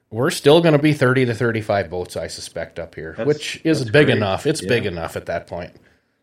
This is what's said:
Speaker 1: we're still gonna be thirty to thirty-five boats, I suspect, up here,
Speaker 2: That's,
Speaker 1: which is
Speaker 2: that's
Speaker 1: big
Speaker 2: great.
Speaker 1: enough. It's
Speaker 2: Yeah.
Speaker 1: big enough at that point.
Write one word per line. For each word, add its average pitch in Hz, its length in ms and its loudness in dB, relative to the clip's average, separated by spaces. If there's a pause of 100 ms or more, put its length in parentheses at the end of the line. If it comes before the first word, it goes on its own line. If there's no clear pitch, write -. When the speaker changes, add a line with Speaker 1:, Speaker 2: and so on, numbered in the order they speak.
Speaker 1:
we're 123 200 -2
still 160 320 4
gonna 156 180 4
be 151 140 2
thirty 131 320 2
to 120 80 -2
thirty-five 107 560 -2
boats, 90 280 -8
I 85 100 -6
suspect, - 520 -12
up 82 160 -12
here, 80 220 -12
Speaker 2:
That's, 110 60 -6
Speaker 1:
which 147 400 -2
is 156 200 2
Speaker 2:
that's 117 60 -6
Speaker 1:
big 135 200 6
Speaker 2:
great. - 0 -
Speaker 1:
enough. 104 360 0
It's 151 160 -2
Speaker 2:
Yeah. 90 80 -8
Speaker 1:
big 113 160 0
enough 85 300 -6
at 90 120 -8
that 85 200 -6
point. 87 240 -12 (520)